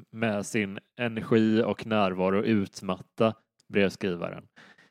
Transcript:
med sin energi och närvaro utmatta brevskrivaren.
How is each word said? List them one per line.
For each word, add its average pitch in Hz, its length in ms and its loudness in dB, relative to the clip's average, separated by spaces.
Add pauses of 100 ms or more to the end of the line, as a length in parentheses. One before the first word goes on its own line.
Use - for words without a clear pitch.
(120)
med 110 340 -2
sin 101 340 -4 (220)
energi 110 640 2
och 104 200 -4
närvaro 98 580 2
utmatta 107 920 0 (400)
brevskrivaren. 90 680 -2 (480)